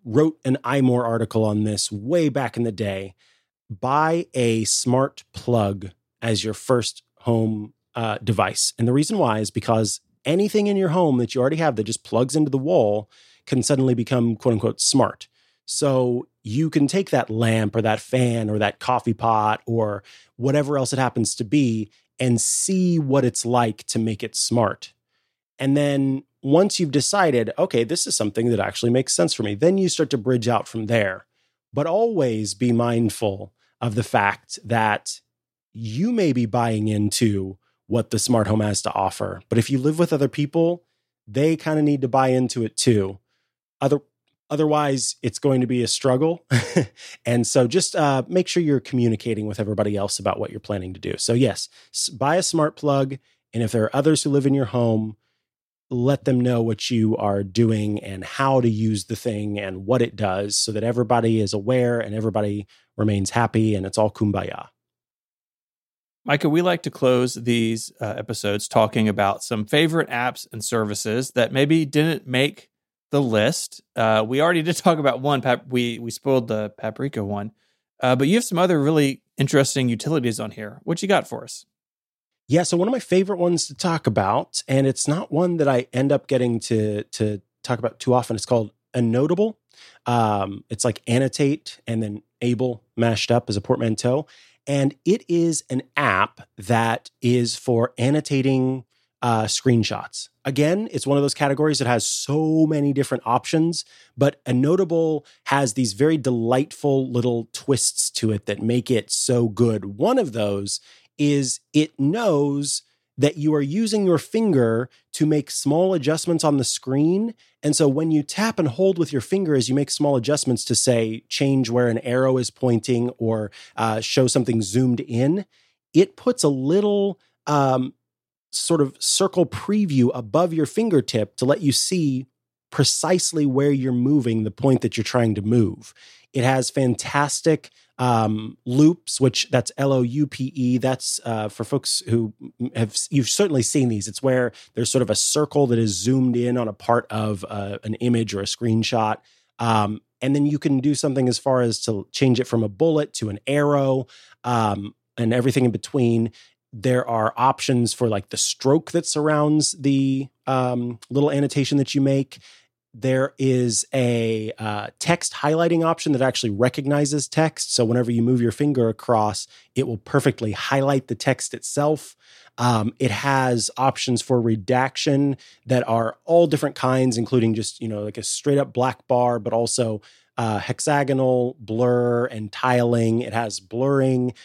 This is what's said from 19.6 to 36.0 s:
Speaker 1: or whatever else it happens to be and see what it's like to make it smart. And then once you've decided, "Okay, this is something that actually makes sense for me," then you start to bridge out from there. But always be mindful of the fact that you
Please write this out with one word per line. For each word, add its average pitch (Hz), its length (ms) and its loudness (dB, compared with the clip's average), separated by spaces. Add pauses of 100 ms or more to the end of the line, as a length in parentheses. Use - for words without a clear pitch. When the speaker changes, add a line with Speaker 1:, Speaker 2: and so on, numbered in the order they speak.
Speaker 1:
or 107 380 -2 (320)
whatever 139 420 0
else 131 140 -2
it 131 80 -2
happens 120 360 0
to 117 100 -6
be 113 440 0 (300)
and 127 220 2
see 180 580 0
what 135 240 2
it's 120 220 -2
like 120 420 0
to - 100 -4
make 110 240 -2
it - 140 -10
smart. - 560 -2 (640)
And 139 200 0
then 139 460 0 (200)
once 170 340 2
you've 156 140 -2
decided, 139 640 2
"Okay, 139 280 2
this 165 200 -4
is - 120 -4
something 113 320 0
that 110 100 0
actually 117 320 -2
makes 131 220 0
sense 170 200 0
for 113 100 -4
me," 104 120 -2
then 170 220 2
you 190 100 2
start 160 220 -2
to 139 80 -2
bridge 117 320 0
out 113 180 0
from 110 200 -6
there. 101 380 0 (460)
But 147 160 -2
always 160 680 0
be 123 200 2
mindful 117 800 0 (260)
of 113 160 -4
the 117 80 0
fact - 600 -2
that 110 560 -2 (520)
you 117 380 -4